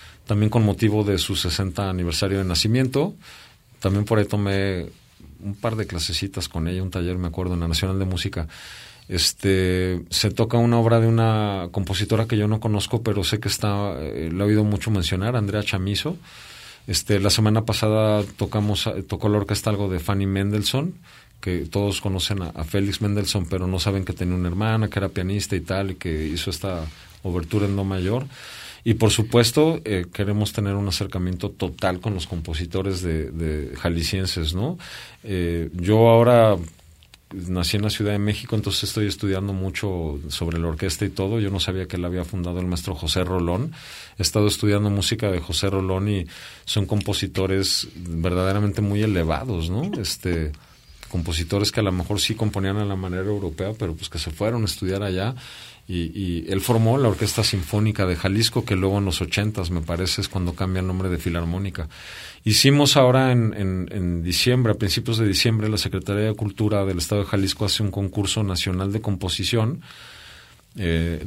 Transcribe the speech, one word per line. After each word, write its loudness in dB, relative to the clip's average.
también 4
con 4
motivo 4
de 2
su -2
sesenta -2
aniversario 0
de 0
nacimiento. 2
También 2
por 2
ahí 4
tomé 0
un -6
par -4
de -2
clasecitas -4
con -2
ella, -2
un -4
taller, -2
me -2
acuerdo, -4
en 0
la -2
Nacional 0
de 0
Música. -4
Este, 2
se 0
toca 2
una 6
obra 6
de 6
una 2
compositora 0
que 0
yo 2
no 2
conozco, 0
pero 0
sé 0
que -4
está, -2
eh, -4
la 0
he 4
oído 6
mucho 0
mencionar, 0
Andrea 0
Chamizo. -2
Este, 2
la 4
semana 4
pasada 2
tocamos, 0
tocó -2
la 4
orquesta 0
algo 0
de 0
Fanny 0
Mendelssohn, 0
que -2
todos 0
conocen -2
a, -4
a -6
Félix 0
Mendelssohn, 0
pero -2
no 0
saben 0
que -4
tenía -2
una 0
hermana, 0
que -4
era -2
pianista -2
y 0
tal, -2
y -6
que -4
hizo -4
esta -6
obertura 0
en 0
do 0
mayor. 0
Y 6
por 4
supuesto, 4
eh, 0
queremos 0
tener 0
un 0
acercamiento -2
total -2
con -2
los -4
compositores -4
de, -2
de -4
jaliscienses, -2
¿no? -4
Eh, -2
yo 6
ahora 8
nací -2
en -2
la 0
Ciudad -2
de 0
México, -2
entonces -2
estoy -2
estudiando -2
mucho -4
sobre -2
la 0
orquesta -2
y 0
todo. -2
Yo 0
no 0
sabía -2
que -6
la -2
había -2
fundado -4
el -2
maestro -4
José -2
Rolón. 0
He 0
estado 2
estudiando 2
música 0
de 0
José -2
Rolón 0
y 0
son 0
compositores 0
verdaderamente 0
muy 2
elevados, 0
¿no? -2
Este, -2
compositores -2
que -2
a 4
lo 2
mejor -2
sí -2
componían -2
a -2
la -4
manera -4
europea, -4
pero -4
pues -12
que -8
se -6
fueron -2
a 0
estudiar -2
allá. -2
Y, -4
y -2
él 0
formó 4
la 4
Orquesta 0
Sinfónica 0
de 2
Jalisco, 2
que 0
luego 2
en 2
los 0
ochentas, -2
me 0
parece, -2
es -6
cuando -2
cambia -2
el -2
nombre -2
de 0
Filarmónica. -4
Hicimos 6
ahora 6
en, 4
en, -2
en -2
diciembre, 2
a 0
principios 0
de 4
diciembre, 2
la 0
Secretaría -2
de 2
Cultura 0
del 0
Estado 0
de -2
Jalisco 0
hace 0
un 0
concurso -2
nacional 0
de -2
composición, -2
eh, 0